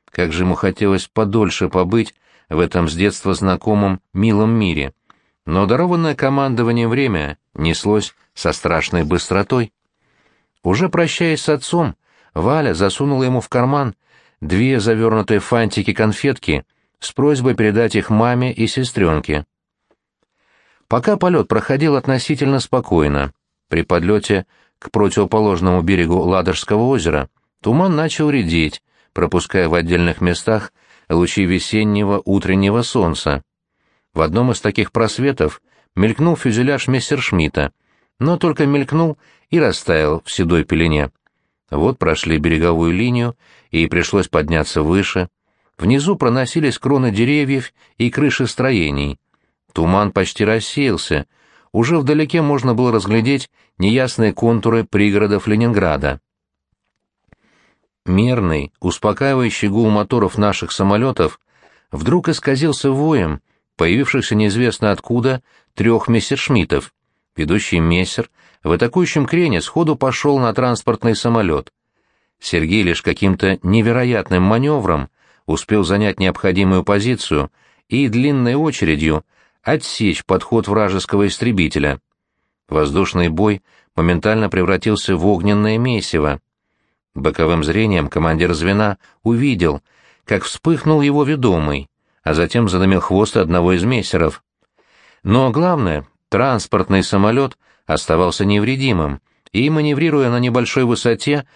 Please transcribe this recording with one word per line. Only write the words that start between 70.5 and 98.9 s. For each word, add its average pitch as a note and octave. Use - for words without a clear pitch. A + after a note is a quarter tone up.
транспортный A#2+
самолёт. G2
Сергей F2
лишь F2
каким-то F#2+
невероятным A2+
манёвром G#2
успел F#2+
занять G2+
необходимую F#2+
позицию G2+
и C3
длинной B2
очередью D#2+
отсечь A2+
подход G2
вражеского G2+
истребителя. E2
Воздушный E2+
бой G2
моментально F#2
превратился F#2+
в D#2+
огненное G#2
месиво. F2+
Боковым D#2+
зрением F2
командир E2
звена G2
увидел, A2+
как -
вспыхнул D#3
его C#3+
ведомый, E2+
а E2+
затем F2
задымил F#2
хвост G2
одного F2+
из F2
мессеров. F#2
Но B2
главное, A#2+
транспортный G2
самолёт A2
оставался E2
невредимым G#2